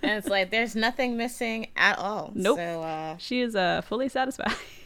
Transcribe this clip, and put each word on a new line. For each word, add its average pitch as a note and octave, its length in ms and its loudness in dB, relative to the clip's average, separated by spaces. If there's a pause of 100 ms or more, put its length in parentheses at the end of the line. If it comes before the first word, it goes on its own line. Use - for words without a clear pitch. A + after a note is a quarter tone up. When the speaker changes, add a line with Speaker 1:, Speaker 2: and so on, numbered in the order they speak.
Speaker 1:
And G#3+ 160 2
it's G3+ 100 -4
like, F#3+ 220 2
there's A3+ 260 0
nothing A#3+ 400 2
missing A#3 600 -4
at F3+ 240 4
all. F#3+ 340 -4
Speaker 2:
Nope. G3+ 240 4
Speaker 1:
So, E3+ 240 -4
uh, D#3+ 380 -6
Speaker 2:
She B3 220 -2
is, A3+ 140 -2
uh, E3+ 260 2
fully B3+ 280 -2
satisfied. C4 420 -2 (340)